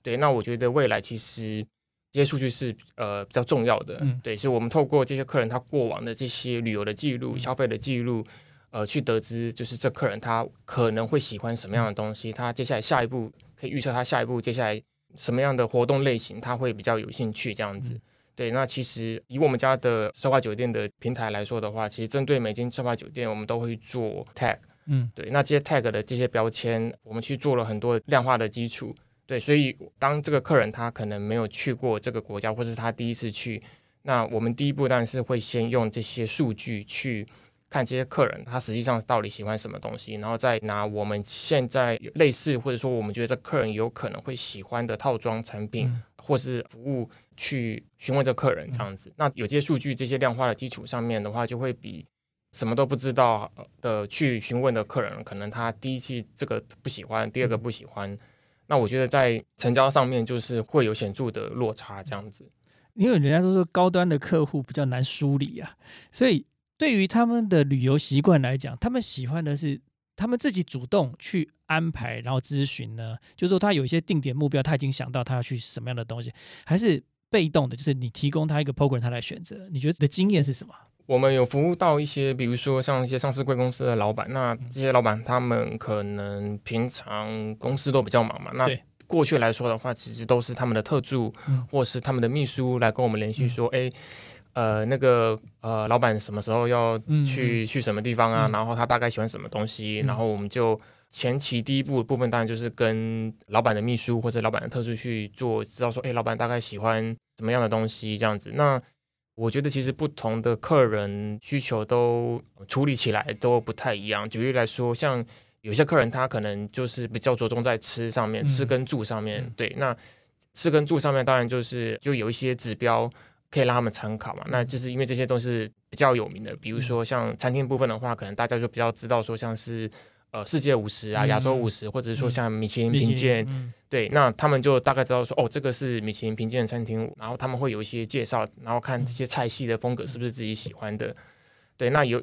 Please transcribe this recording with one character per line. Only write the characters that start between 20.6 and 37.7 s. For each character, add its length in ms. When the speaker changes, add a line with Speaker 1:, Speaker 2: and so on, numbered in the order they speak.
Speaker 1:
的 180
平 140
台 180
来 120
说 160
的 100
话， 200
其 120
实 60
针 180
对 140
每 140
间 180
奢 100
华 140
酒 140
店 200
我 60
们 100
都 140
会 180
做 560
tag。 240
Speaker 2:
嗯。 280
Speaker 1:
对， 160
那 140
这 60
些 100
tag 220
的 200
这 140
些 120
标 220
签， 420
我 100
们 80
去 140
做 200
了 100
很 140
多 260
量 180
化 140
的 100
基 220
础。 260
对， 120
所 140
以 220
当 200
这 120
个 100
客 160
人 140
他 180
可 160
能 160
没 140
有 140
去 220
过 280
这 120
个 80
国 200
家， 120
或 120
是 100
他 180
第 180
一 40
次 160
去， 320
那 240
我 120
们 160
第 120
一 60
步 140
当 100
然 80
是 160
会 180
先 300
用 220
这 100
些 240
数 280
据 320
去 420
看 160